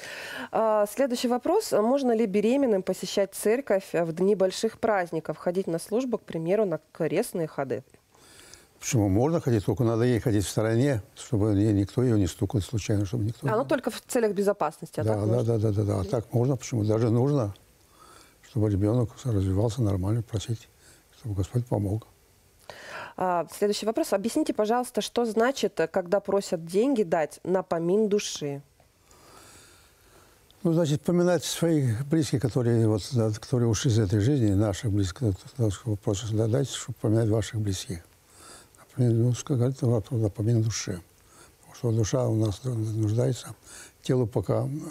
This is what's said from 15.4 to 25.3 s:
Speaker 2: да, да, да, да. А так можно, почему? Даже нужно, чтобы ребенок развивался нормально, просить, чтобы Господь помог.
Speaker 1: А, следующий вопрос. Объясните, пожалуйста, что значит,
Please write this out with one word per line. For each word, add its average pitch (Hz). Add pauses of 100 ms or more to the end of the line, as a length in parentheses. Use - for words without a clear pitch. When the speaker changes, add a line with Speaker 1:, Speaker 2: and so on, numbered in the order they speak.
Speaker 2:
да, 117
да, 107
да, 101
да. 101
А 92
так -
можно, 127
почему? 113
Даже 110
нужно, 120 (960)
чтобы 107
ребенок 104 (140)
развивался 107
нормально, 101
просить, - (500)
чтобы 107
Господь 101
помог. 101 (1080)
Speaker 1:
А, 175
следующий 208
вопрос. 233
Объясните, 233
пожалуйста, 233
что 233
значит, 220